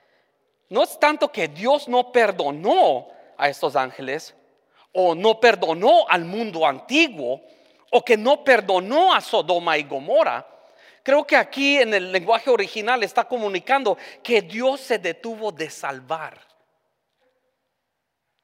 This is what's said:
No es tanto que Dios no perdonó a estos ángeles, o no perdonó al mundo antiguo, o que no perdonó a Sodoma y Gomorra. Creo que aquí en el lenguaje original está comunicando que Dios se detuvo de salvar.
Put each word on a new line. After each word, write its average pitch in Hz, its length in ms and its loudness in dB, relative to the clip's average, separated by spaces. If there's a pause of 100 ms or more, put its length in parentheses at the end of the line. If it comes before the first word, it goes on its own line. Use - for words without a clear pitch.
(680)
No 233 140 0
es - 180 -4
tanto 294 320 2
que 170 160 -4
Dios 233 400 -2
no 247 240 0
perdonó 185 960 2 (300)
a 143 100 2
estos 143 280 -4
ángeles, 131 580 -4 (600)
o 180 200 2
no 220 260 2
perdonó 202 680 4
al 170 200 0
mundo 180 400 -4
antiguo, 147 760 -2 (520)
o 240 120 2
que 240 100 2
no 240 300 2
perdonó 226 720 2
a 214 80 0
Sodoma 170 560 -2
y 151 60 -6
Gomorra. 143 640 -2 (560)
Creo 285 240 2
que 311 80 0
aquí 277 440 0
en 226 160 2
el 185 180 -2
lenguaje 196 380 0
original 214 520 -2
está 208 220 -2
comunicando 214 720 -2 (260)
que 226 200 0
Dios 247 400 -4
se 226 160 -2
detuvo 214 520 -8
de 156 200 -10
salvar. 139 680 -10 (2000)